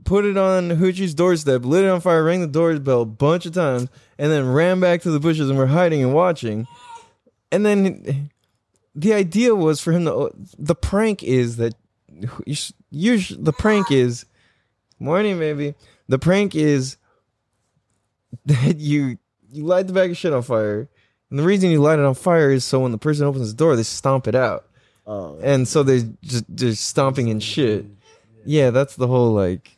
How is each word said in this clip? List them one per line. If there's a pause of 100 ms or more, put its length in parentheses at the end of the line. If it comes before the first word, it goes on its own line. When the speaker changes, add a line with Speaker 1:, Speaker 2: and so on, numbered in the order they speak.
Speaker 1:
put
it
on
Hoochie's
doorstep,
lit
it
on
fire,
rang
the
doorbell
a
bunch
of
times, (300)
and
then
ran
back
to
the
bushes
and
we're
hiding
and
watching. (840)
And
then (640)
the
idea
was
for
him
to, (280)
the
prank
is
that, (720)
you
sh-, (180)
you
sh-,
the
prank
is, (760)
morning,
baby. (360)
The
prank
is (760)
<laughs>
that
you, (340)
you
light
the
bag
of
shit
on
fire. (400)
And
the
reason
you
light
it
on
fire
is
so
when
the
person
opens
the
door,
they
stomp
it
out. (400)
Speaker 2:
Oh.
Speaker 1:
And
so
they (200)
just,
they're
stomping
and
shit. (600)
Yeah,
that's
the
whole,
like,